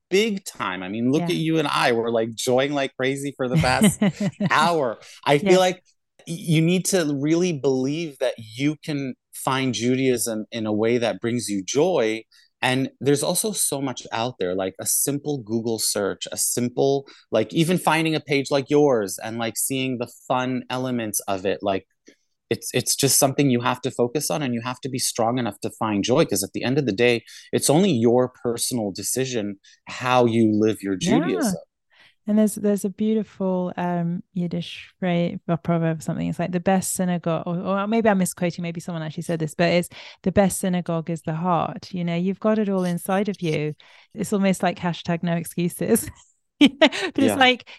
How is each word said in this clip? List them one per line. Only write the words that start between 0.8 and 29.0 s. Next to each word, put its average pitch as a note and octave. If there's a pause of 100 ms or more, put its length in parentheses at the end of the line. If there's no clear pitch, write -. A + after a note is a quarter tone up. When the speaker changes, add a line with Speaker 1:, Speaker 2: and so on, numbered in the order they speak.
Speaker 1:
I F#2
mean, A2+
look D#3
Speaker 2:
Yeah. E3+
Speaker 1:
at -
you D#3+
and D#3
I. D3+
We're, A#2
like, A2+
joying C3
like C3+
crazy C#3
for B2+
the B2
past C#3+
Speaker 2:
<laughs> G3
Speaker 1:
hour. D3 (260)
I D3
feel F#3
Speaker 2:
Yeah. F#3
Speaker 1:
like F#3 (460)
y-, E3
you D#3+
need F3+
to D3+
really E3
believe C#3
that B2
you A#2+
can C#3 (180)
find C3
Judaism A#2+
in A2+
a G#2+
way A2+
that A2+
brings A#2
you G2+
joy. A#2+ (400)
And B2+ (100)
there's C#3
also F3+
so C#3+
much C3
out A#2
there, F2+
like F#2+
a G#2+
simple C#3+
Google A2+
search, G2
a -
simple, C#3 (240)
like, A2+
even E3
finding D#3+
a D3
page C#3
like C#3+
yours C#3
and, A2+
like, A#2
seeing C3
the A#2+ (160)
fun B2+
elements B2+
of G2
it. G2
Like, F#2+ (600)
it's, -
it's -
just C3+
something C#3
you A#2+
have B2
to C3
focus B2
on, E3
and B2+
you A#2
have B2+
to -
be B2+
strong A#2+
enough A#2
to A2
find G#2+
joy, B2
'cause -
at F#2+
the G2+
end B2
of C#3+
the A2
day, A#2+ (300)
it's B2
only F3+
your A#2+ (100)
personal A#2
decision G#2 (280)